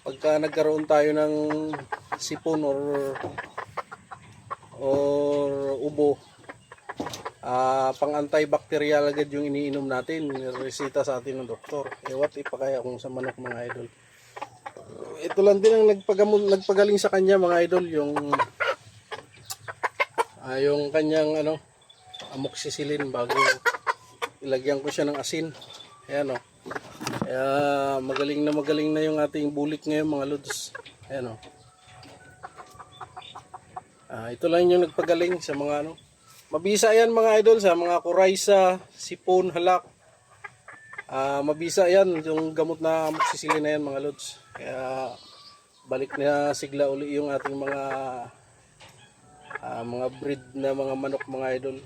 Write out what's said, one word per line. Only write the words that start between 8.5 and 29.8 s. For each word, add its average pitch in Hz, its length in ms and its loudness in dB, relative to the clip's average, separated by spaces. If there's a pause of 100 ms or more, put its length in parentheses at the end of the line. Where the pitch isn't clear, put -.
agad 147 160 -2
yung 143 240 -4
iniinom 143 320 -4
natin, 139 480 -4
nireseta 131 720 -4
sa 131 160 -4
atin 131 240 -8
ng 117 80 -10
doktor. 139 400 -8 (160)
Eh, 131 80 -8
what 143 160 0
if 143 160 -10
pa 131 160 -6
kaya 135 160 -2
kung 123 160 -8
sa 127 160 -12
manok, 127 240 -8
mga 123 320 -10
idol? 120 200 -12 (1300)
Ito 170 240 -2
lang 202 160 6
din 220 240 6
ang - 80 8
nagpagamot, 202 560 2
nagpagaling 202 480 4
sa 196 160 2
kanya, 190 240 6
mga 175 320 4
idol, 180 160 2
yung, 151 280 -2 (2250)
ah, 131 160 -6
yung 143 320 2
kanyang, 156 560 2
ano, 156 160 -2 (760)
amoxicillin 143 720 -6
bago 123 240 -4 (1120)
ilagyan 135 400 -2
ko 147 80 -4
siya 147 160 -2
ng 147 80 -4
asin. 160 340 -6 (560)
Ayan, 139 300 -4
oh. - 60 -8 (840)
Kaya 131 200 -4 (600)
magaling 143 400 -2
na 151 80 2
magaling 151 400 0
na 156 100 0
yung 156 160 0
ating 147 320 -2
bulik 147 380 -4